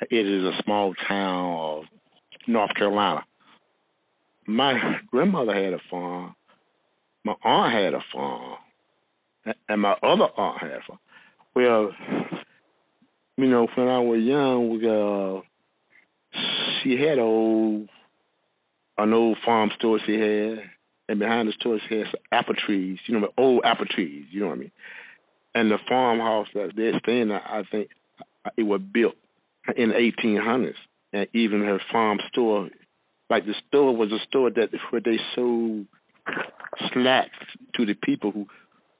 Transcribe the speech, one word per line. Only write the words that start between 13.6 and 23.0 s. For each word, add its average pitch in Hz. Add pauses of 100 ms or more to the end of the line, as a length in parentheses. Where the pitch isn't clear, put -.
when 127
I 127
was 117
young, 127
we, 113
uh, 101 (1400)
she 131
had 143
a 120
old, 110 (1120)
an 107
old 113
farm 110
store 110
she 107
had, 107 (480)
and 107
behind 113
the 104
store 113 (100)
she 113
had 104
some - (100)
apple -
trees, 95